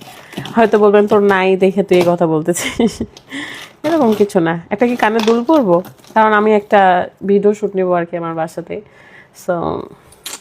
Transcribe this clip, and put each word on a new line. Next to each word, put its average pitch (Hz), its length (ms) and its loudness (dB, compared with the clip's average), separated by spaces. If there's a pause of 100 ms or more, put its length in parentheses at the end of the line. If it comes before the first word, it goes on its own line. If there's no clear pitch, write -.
(540)
হয়তো 220 240 4
বলবেন, 208 280 4
"তোর 208 140 2
নাই 190 360 2
দেখে 190 260 0
তুই 180 160 0
এই 175 80 2
কথা 175 200 0
বলতেছিস।" 170 760 -4 (800)
এরকম 302 320 0
কিছু 202 260 0
না। 165 200 -2 (100)
একটা 208 160 0
কি 240 100 -4
কানে 220 240 0
দুল 226 240 0
পরবো? 214 380 2 (320)
কারণ 220 180 4
আমি 214 200 2
একটা 196 560 2 (180)
ভিডিও 202 280 2
শ্যুট 202 220 -8
নেবো 185 160 0
আর 170 140 -2
কি 175 100 -10
আমার 165 180 -8
বাসাতে। 165 460 -8 (640)
So, 185 60 -2 (880)